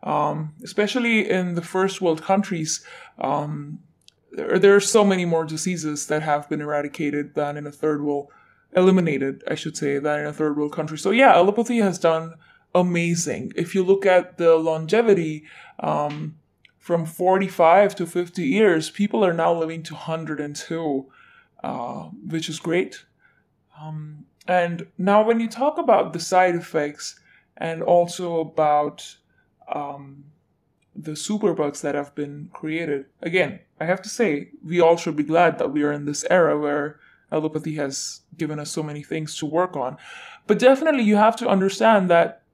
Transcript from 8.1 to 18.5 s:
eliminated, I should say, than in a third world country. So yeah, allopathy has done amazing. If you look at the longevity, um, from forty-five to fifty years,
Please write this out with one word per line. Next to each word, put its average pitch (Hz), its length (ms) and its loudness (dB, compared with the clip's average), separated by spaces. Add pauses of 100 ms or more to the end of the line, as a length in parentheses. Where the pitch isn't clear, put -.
eliminated, 165 720 2
I 151 60 -2
should 151 220 -8
say, 139 220 -2
than 147 220 -2
in 151 60 -6
a 147 80 -8
third 151 240 -2
world 147 140 -2
country. 156 260 -8
So 190 120 0
yeah, 233 240 8
allopathy 214 440 4
has 196 200 2
done 165 360 0 (400)
amazing. 170 840 0
If 170 180 -4
you 190 100 2
look 196 200 2
at 180 320 4
the 165 200 6
longevity, 160 880 2 (360)
um, 151 560 -4 (400)
from 170 300 -2
forty-five 185 880 4
to 185 100 -4
fifty 175 440 -4
years, 175 420 2